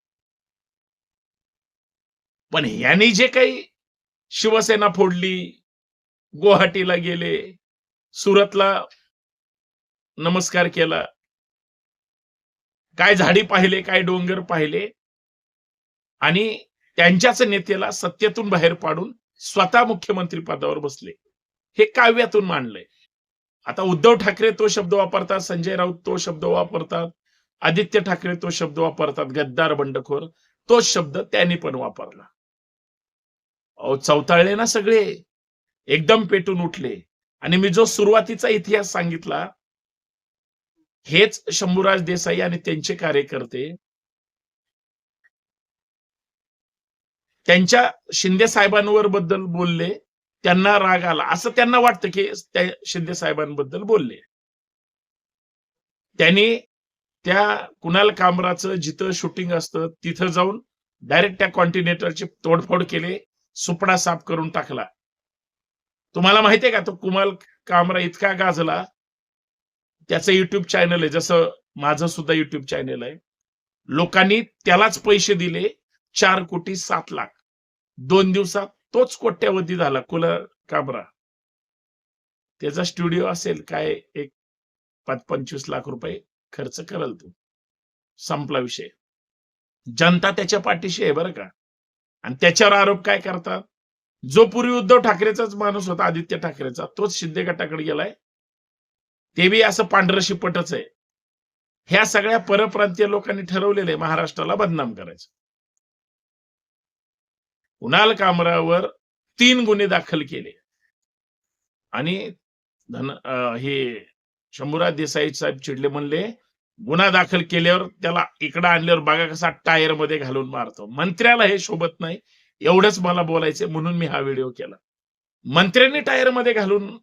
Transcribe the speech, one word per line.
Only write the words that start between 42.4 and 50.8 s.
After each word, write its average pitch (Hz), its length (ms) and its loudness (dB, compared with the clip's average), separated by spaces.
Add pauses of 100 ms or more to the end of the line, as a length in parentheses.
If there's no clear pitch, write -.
आणि 175 180 -2
त्यांचे 165 360 -6
कार्यकर्ते 143 800 -6 (3750)
त्यांच्या 185 440 6 (220)
शिंदे 190 340 2
साहेबांवर 208 600 4
बद्दल 190 340 0
बोलले, 175 580 -4 (440)
त्यांना 190 360 4
राग 185 240 2